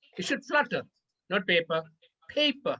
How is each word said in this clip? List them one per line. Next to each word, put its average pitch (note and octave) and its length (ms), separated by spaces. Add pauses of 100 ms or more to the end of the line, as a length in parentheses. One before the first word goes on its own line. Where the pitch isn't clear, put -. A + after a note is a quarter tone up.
(160)
It F#3 80
should - 200
flutter, C#4+ 380 (460)
not F#3+ 180
paper, E3 360 (480)
paper. C#4+ 500